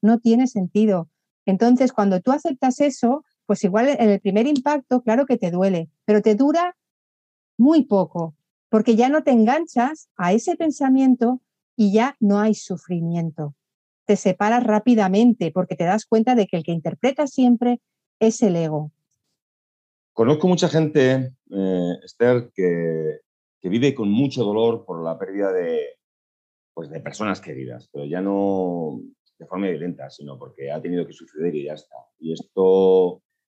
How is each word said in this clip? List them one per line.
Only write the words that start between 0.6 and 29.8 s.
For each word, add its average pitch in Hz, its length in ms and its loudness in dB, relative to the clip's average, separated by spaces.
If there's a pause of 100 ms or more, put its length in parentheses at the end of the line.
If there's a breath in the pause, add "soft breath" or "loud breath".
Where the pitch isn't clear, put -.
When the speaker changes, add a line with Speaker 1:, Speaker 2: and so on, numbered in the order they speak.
Speaker 1:
Entonces, 247 460 2
cuando 190 300 0
tú 254 100 0
aceptas 269 480 -2
eso, 277 440 0 (220)
pues - 180 -2
igual 220 260 0
en 240 200 2
el 196 100 2
primer 208 280 0
impacto, 277 540 -2
claro 240 240 0
que 254 120 -2
te 175 140 -4
duele, 180 380 -2 (160)
pero 208 160 4
te 214 140 2
dura 311 400 0 (840)
muy 285 280 6
poco, 170 500 -2 (340)
porque 220 260 4
ya 247 140 4
no 311 140 2
te 302 80 2
enganchas 254 840 0
a 180 160 0
ese 320 220 0
pensamiento 262 840 2 (340)
y 202 160 2
ya 233 280 2
no 202 200 2
hay 214 140 2
sufrimiento. 165 1000 -6 (520)
Te 208 100 2
separas 208 480 -2
rápidamente 214 880 2
porque 180 240 -4
te 175 80 -4
das 196 220 -2
cuenta 226 300 0
de 202 120 2
que 180 100 -6
el 160 60 -6
que 165 80 -8
interpreta 247 560 -4
siempre 247 540 0 (380)
es 220 220 2
el 190 140 2
ego. 156 360 -4 (1200)
Speaker 2:
Conozco 147 340 2
mucha 175 220 2
gente, 131 640 0 (180)
eh, 92 420 -2 (100)
Esther, 123 500 -2
que, 82 640 -4 (400)
que 92 100 -10
vive 127 240 0
con 104 160 -4
mucho 127 340 -2
dolor 110 420 -2
por 82 180 -12
la 82 160 -6
pérdida 98 320 -4
de, 82 300 -4 (920)
pues, 82 160 -16
de 78 120 -14
personas 101 400 -8
queridas, 64 500 -14
pero 71 140 -12
ya 85 160 -6
no 92 800 -4 (360)
de - 80 -20
forma 95 220 -8
violenta, 76 420 -10